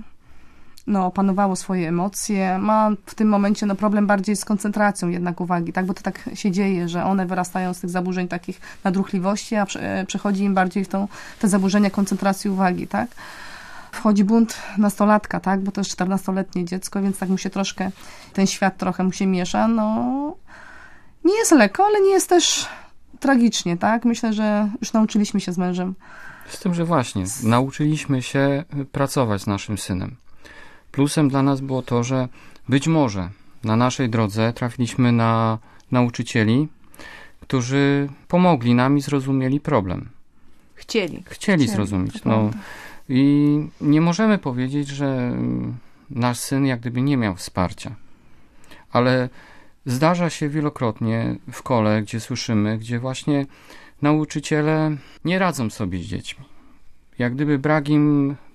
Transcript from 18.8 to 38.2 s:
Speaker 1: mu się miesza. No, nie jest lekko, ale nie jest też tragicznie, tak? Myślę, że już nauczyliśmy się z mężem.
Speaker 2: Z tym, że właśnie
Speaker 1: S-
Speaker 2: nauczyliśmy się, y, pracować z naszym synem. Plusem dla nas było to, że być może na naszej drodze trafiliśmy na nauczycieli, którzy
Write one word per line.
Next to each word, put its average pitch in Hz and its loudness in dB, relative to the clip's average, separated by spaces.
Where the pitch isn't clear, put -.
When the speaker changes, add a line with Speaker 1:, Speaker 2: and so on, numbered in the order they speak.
Speaker 1:
mu 185 2
się 190 -2
miesza. 190 0
No, 240 0
nie 392 4
jest 453 2
lekko, 277 6
ale 415 4
nie 392 6
jest 381 2
też - 4
tragicznie, 233 2
tak? 226 0
Myślę, 233 0
że 214 0
już - -8
nauczyliśmy 214 2
się 185 -6
z 165 -4
mężem. 180 -2
Speaker 2:
Z - -14
tym, 175 0
że 170 0
właśnie 127 0
Speaker 1:
S- 98 -6
Speaker 2:
nauczyliśmy 135 2
się, 139 0
y, 135 -6
pracować 131 0
z - -6
naszym 101 -2
synem. 98 -6
Plusem 147 2
dla 135 2
nas 135 2
było 131 -4
to, 120 0
że 127 -2
być 139 4
może 110 0
na 110 0
naszej 123 2
drodze 110 0
trafiliśmy 120 0
na 113 2
nauczycieli, 123 2
którzy 139 2